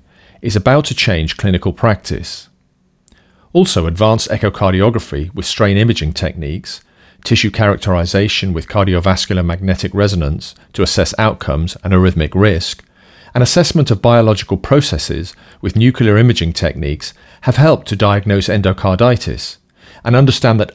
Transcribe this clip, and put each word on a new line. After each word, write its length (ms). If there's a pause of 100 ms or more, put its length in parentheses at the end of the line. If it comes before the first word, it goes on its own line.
(420)
is 160
about 260
to 100
change 440
clinical 340
practice. 800 (1040)
Also, 340
advanced 400
echocardiography 1040
with 120
strain 320
imaging 340
techniques, 720 (400)
tissue 260
characterization 1000
with 160
cardiovascular 800
magnetic 480
resonance 600 (200)
to 100
assess 340
outcomes 640
and 120
arrhythmic 400
risk, 500 (500)
and 80
assessment 480
of 120
biological 560
processes 760 (280)
with 160
nuclear 400
imaging 340
techniques 640 (280)
have 140
helped 320
to 80
diagnose 540
endocarditis 1080 (460)
and 120
understand 440
that 160